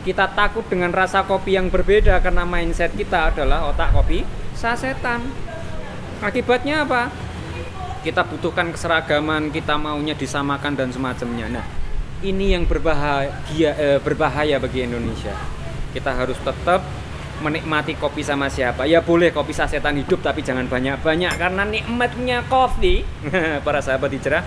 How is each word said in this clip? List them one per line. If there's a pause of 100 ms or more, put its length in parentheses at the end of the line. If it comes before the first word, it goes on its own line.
kita
takut
dengan
rasa
kopi
yang
berbeda
karena
mindset
kita
adalah
otak
kopi (300)
sasetan. (960)
Akibatnya
apa? (880)
Kita
butuhkan
keseragaman,
kita
maunya
disamakan
dan
semacamnya.
Nah, (600)
ini
yang
berbahaya, (240)
eh,
berbahaya
bagi
Indonesia. (560)
Kita
harus
tetap (560)
menikmati
kopi
sama
siapa.
Ya,
boleh
kopi
sasetan
hidup,
tapi
jangan
banyak-banyak,
karena
nikmatnya
kopi, (240)
<laughs>
para
sahabat
hijrah